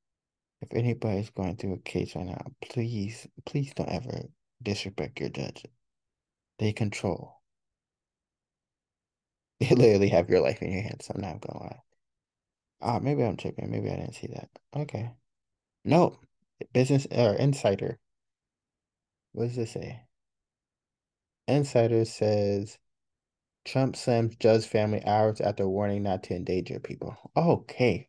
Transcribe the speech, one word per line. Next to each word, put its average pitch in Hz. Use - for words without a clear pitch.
If -
anybody's 113
going 95
through 98
a 87
case -
right 85
now, -
please, 113
please 139
don't -
ever -
disrespect 101
your 67
judge. -
They 107
control. -
<laughs> -
They -
literally 107
have 87
your 90
life 67
in 85
your 95
hands, -
I'm 92
not 92
gonna -
lie. -
Ah, 113
maybe 139
I'm 107
tripping. -
Maybe 107
I -
didn't -
see -
that. -
Okay. 117
No. 160
Business, 135
or 113
Insider. 117
What 113
does 120
it 113
say? 87
Insider 117
says, 101
"Trump 131
slams 117
judge 110
family 107
hours 107
after 101
warning 101
not 98
to -
endanger 90
people." -
Okay. 127